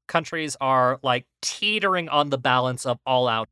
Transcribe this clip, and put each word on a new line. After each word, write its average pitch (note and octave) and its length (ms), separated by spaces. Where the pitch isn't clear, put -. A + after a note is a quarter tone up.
countries D#3+ 520
are, C3 440
like, B2+ 220
teetering G3 680
on D3 220
the C#3 80
balance B2+ 480
of A#2+ 180
all-out B2 460